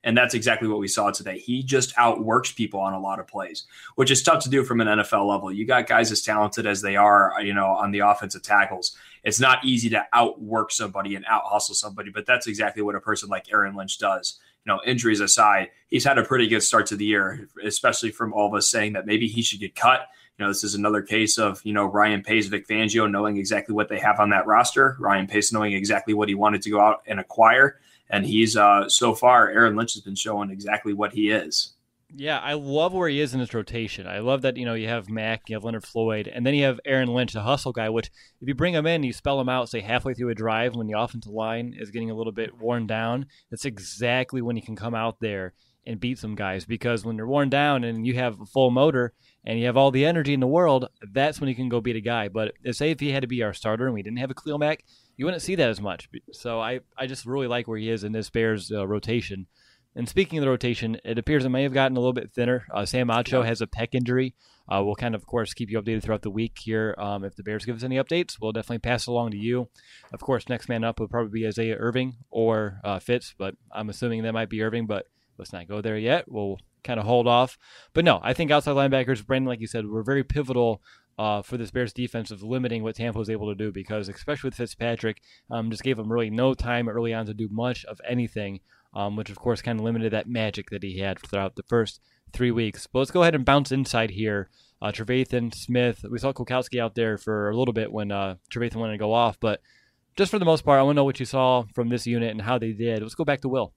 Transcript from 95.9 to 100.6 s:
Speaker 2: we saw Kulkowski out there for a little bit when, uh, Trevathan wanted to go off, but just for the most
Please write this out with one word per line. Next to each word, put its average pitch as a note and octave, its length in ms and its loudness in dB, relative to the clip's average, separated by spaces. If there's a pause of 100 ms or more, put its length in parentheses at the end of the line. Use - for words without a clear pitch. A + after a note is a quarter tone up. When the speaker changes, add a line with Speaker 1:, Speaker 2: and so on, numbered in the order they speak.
Speaker 2:
we A#2 80 -6
saw C3+ 140 -2
Kulkowski B2+ 480 -4
out A2+ 140 -4
there A2+ 240 0
for G#2 320 -2
a A2 60 -2
little B2 180 0
bit G#2+ 180 -4
when, G#2 180 -6
uh, G2 260 -4 (140)
Trevathan A#2 260 -6
wanted A2+ 160 -4
to G#2 60 -8
go G#2+ 140 0
off, A#2 260 2
but G#2+ 220 0 (560)
just F#3+ 140 2
for G#3+ 80 0
the F3+ 80 2
most D#3+ 180 4